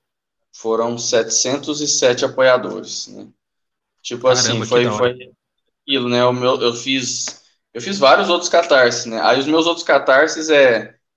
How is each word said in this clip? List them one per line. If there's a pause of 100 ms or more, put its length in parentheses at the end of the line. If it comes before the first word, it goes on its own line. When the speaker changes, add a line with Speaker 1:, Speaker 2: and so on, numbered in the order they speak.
(540)
Speaker 1:
foram
setecentos
e
sete
apoiadores,
né? (720)
Tipo
Speaker 2:
Caramba,
Speaker 1:
assim,
Speaker 2:
que
Speaker 1:
foi,
Speaker 2:
da
hora.
Speaker 1:
foi (500)
aquilo,
né?
O
meu,
eu
fiz, (300)
eu
fiz
vários
outros
catarses,
né?
Aí
os
meus
outros
catarses
é (220)